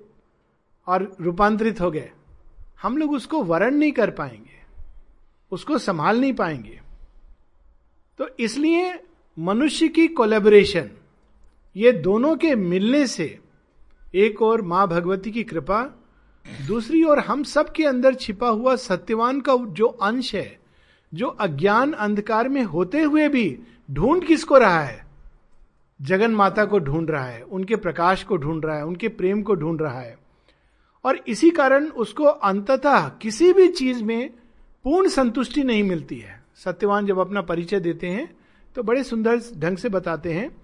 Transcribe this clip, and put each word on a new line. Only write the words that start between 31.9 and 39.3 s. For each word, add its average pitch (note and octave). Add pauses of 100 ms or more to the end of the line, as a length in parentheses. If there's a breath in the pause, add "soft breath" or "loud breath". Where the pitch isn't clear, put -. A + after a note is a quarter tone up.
अंततः C4+
किसी A3+
भी F#4
चीज B3+
में A3+ (540 soft breath)
पूर्ण F4
संतुष्टि C4
नहीं A3+
मिलती D#3
है। G#2 (120)
सत्यवान G3+
जब F#3+
अपना F#3+
परिचय F3
देते E3+
हैं A3 (400 soft breath)
तो B3
बड़े B3
सुंदर A3+ (180)